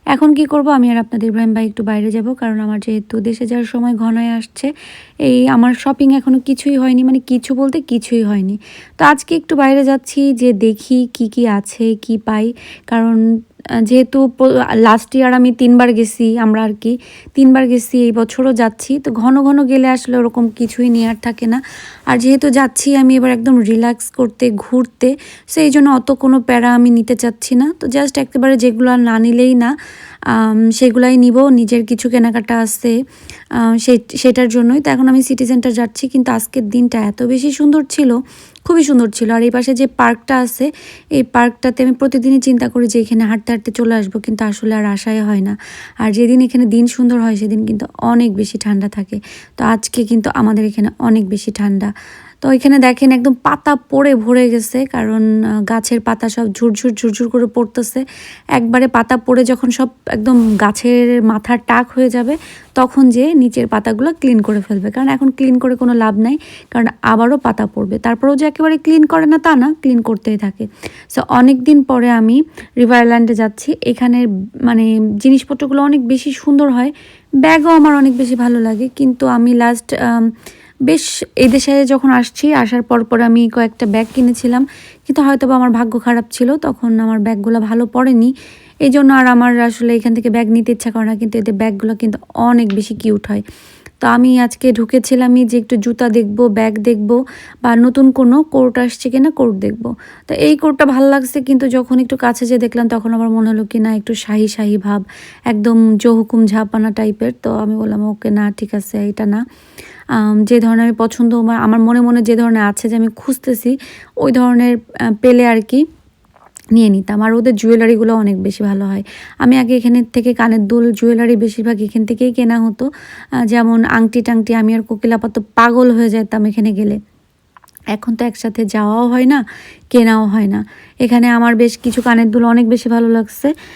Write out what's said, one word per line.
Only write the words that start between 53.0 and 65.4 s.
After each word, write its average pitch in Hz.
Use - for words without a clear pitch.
একদম 254
পাতা 285
পড়ে 277
ভরে 247
গেছে, 233
কারণ, 220
আহ, 214
গাছের 226
পাতা 226
সব 226
ঝুরঝুর 226
ঝুরঝুর 220
করে 240
পড়তেছে। 240
একবারে 247
পাতা 240
পড়ে 254
যখন 247
সব 254
একদম 220
গাছের 240
মাথা 220
টাক 240
হয়ে 254
যাবে, 247
তখন 254
যে 254
নিচের 247
পাতাগুলো 226
ক্লিন 247
করে 208
ফেলবে, 202
কারণ 262
এখন 269
ক্লিন 254